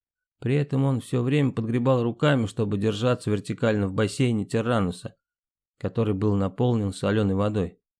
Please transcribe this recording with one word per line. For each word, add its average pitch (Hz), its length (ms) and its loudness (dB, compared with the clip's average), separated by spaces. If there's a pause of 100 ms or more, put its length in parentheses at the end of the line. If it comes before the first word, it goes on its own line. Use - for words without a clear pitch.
(400)
При 127 160 -2
этом 143 280 0
он 135 160 0
всё 123 240 -2
время 135 280 2
подгребал 120 520 0
руками, 120 420 2
чтобы 104 320 -2
держаться 110 540 0
вертикально 104 560 0
в 92 60 -6
бассейне 110 520 0
Тирануса, 110 680 -2 (640)
который 107 360 -2
был 101 220 2
наполнен 101 580 0
солёной 101 420 0
водой. 101 440 -2 (200)